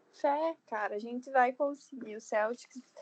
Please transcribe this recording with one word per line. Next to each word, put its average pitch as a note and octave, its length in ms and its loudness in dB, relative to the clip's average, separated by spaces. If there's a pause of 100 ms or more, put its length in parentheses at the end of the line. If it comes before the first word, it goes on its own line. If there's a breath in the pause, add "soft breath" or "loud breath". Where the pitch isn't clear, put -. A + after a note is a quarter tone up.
(140)
fé, D#4 420 0 (140)
cara, G#3 260 -4
a G#3 40 -6
gente A#3+ 300 -8
vai B3+ 220 6
conseguir. C4 640 -4
O A3 60 -10
Celtics A3+ 600 -2 (200 soft breath)